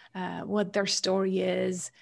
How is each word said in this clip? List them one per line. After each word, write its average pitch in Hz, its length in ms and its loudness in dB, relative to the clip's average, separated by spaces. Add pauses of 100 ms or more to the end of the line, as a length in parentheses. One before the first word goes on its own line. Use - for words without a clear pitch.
(140)
uh, 185 260 -6
what 202 320 0
their 202 140 2
story 190 540 2
is, 185 500 0 (120)